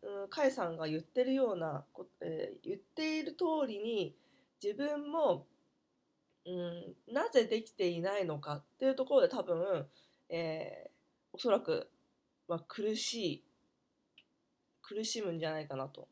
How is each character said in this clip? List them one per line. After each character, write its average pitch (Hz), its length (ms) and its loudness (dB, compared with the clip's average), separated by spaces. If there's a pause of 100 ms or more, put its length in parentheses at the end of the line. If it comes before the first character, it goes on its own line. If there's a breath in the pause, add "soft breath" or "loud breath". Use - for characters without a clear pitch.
う 202 220 -6
ん、 196 40 -10
カ 302 160 2
エ 262 60 6
さ 202 180 0
ん 165 80 -4
が 160 100 -2
言 156 120 0
っ - 20 -4
て 254 220 0
る 262 100 2
よ 254 200 4
う 175 40 0
な 151 340 -2
こ-、 - 140 -14 (160)
え 160 320 -4 (100)
ー、 - 60 -6
言 196 80 -4
っ - 20 -20
て 311 400 -4
い 302 40 -2
る - 100 -8
通 320 340 2
り 208 120 -6
に、 208 360 -2 (480 soft breath)
自 208 120 0
分 294 360 -2
も、 240 360 2 (960)
う 180 60 -8
ん、 175 440 -8 (160)
な 311 180 0
ぜ 233 160 6
で 226 180 0
き - 80 -20
て 185 160 2
い 170 120 0
な 196 200 0
い 185 60 0
の 156 120 -2
か 147 200 -6
っ 143 60 -16 (140)
て 262 80 0
い 269 60 6
う 262 40 0
と 262 100 0
こ 277 100 4
ろ 247 60 10
で 175 80 8
多 240 120 -2
分、 175 460 0 (420 soft breath)
え 165 560 -4
ー、 - 40 -16 (440)
お - 60 -10
そ 240 100 0
ら 196 120 6
く、 - 280 -2 (580)
ま 170 100 0
あ、 165 100 -12
苦 214 280 -2
し - 180 -2 (120)
い、 - 180 -4 (1400)
苦 214 200 -4
し 220 200 -2
む 175 100 0
ん 165 60 -4
じ 160 80 -2
ゃ 156 40 0
な 156 100 -2
い 147 60 -8
か 135 80 -6
な 135 120 -2
と - 240 -16